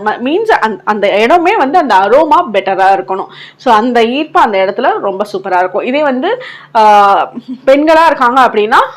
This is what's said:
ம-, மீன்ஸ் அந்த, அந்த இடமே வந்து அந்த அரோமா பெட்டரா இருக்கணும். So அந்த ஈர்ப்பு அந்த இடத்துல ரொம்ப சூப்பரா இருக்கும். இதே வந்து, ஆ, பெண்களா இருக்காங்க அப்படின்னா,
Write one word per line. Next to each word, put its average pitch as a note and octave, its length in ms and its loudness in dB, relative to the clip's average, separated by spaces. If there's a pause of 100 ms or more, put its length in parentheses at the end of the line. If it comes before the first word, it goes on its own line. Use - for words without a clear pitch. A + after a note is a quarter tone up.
ம-, - 200 -4
மீன்ஸ் G#4 260 -2
அந்த, G3+ 320 -2
அந்த G3+ 260 -2
இடமே D#4+ 480 0
வந்து D4 220 0
அந்த B3 160 0
அரோமா D4 580 2
பெட்டரா F#3+ 500 0
இருக்கணும். F#3+ 240 -8 (280)
So - 160 -4
அந்த A#3 340 2
ஈர்ப்பு D4+ 340 -2
அந்த A3+ 180 0
இடத்துல A#3+ 420 -2
ரொம்ப G3+ 340 -6
சூப்பரா F#3+ 240 -4
இருக்கும். F3+ 240 -2
இதே B3+ 220 -4
வந்து, D4+ 380 -4 (340)
ஆ, G3+ 560 4 (340)
பெண்களா D#4 400 2
இருக்காங்க C4+ 360 2
அப்படின்னா, A3 360 2 (200)